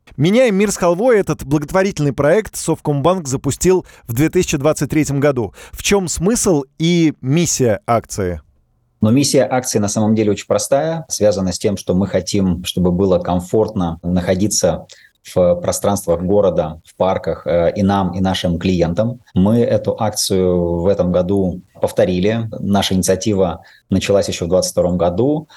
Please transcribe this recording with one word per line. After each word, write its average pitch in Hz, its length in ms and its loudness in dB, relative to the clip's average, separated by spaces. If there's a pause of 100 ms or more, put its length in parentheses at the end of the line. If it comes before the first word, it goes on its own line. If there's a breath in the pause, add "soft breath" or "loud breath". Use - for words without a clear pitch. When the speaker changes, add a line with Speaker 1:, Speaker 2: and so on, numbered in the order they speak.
(160)
Speaker 1:
"Меняем 202 400 2
мир 202 140 2
с - 80 -6
халвой" — 196 420 2
этот - 240 -4
благотворительный 147 680 0
проект 170 420 0
Совкомбанк 151 720 -2
запустил 147 560 0 (220 soft breath)
в 117 80 -6
две 151 160 2
тысячи 175 260 0
двадцать 143 320 0
третьем 139 320 0
году. 123 320 0 (200 loud breath)
В - 100 -14
чём 196 260 0
смысл 175 560 0 (140)
и 165 420 2
миссия 131 680 0
акции? 92 540 -2 (600)
Speaker 2:
Но 107 120 4
миссия 135 360 4
акции 127 300 -2
на 104 80 0
самом 107 300 0
деле 104 160 2
очень - 160 -6
простая, 160 600 0
связана 95 440 0
с - 80 -6
тем, 101 160 -2
что - 180 -4
мы 95 140 0
хотим, 95 560 -2
чтобы 90 260 0
было 90 300 2
комфортно 90 840 -2
находиться 90 840 0 (440 loud breath)
в 87 280 4
пространствах 92 600 -2
города, 87 640 0
в - 120 -20
парках, 92 500 -2
э, 85 300 2
и 101 80 0
нам, 98 300 0
и 95 60 -4
нашим 92 380 -2
клиентам. 92 600 0 (140 soft breath)
Мы 104 260 4
эту 110 360 0
акцию 90 840 0
в 87 80 0
этом 90 240 0
году 95 480 0 (200)
повторили. 104 680 0 (100)
Наша 98 360 0
инициатива 92 680 0 (260 soft breath)
началась 98 380 0
ещё 92 200 -6
в - 20 -4
двадцать 90 240 0
втором 87 260 0
году. 123 480 0 (100)